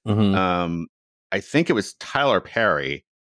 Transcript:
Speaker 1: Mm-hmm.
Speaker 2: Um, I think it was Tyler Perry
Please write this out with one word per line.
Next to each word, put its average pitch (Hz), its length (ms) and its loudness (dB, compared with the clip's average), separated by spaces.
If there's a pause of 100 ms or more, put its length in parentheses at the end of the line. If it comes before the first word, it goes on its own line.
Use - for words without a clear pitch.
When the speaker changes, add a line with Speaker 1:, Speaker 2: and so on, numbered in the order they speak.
Speaker 1:
Mm-hmm. 104 280 2
Speaker 2:
Um, 87 520 0 (440)
I 98 80 -2
think 160 300 0
it 180 40 0
was 104 220 -2
Tyler 135 460 0
Perry 73 640 -2 (260)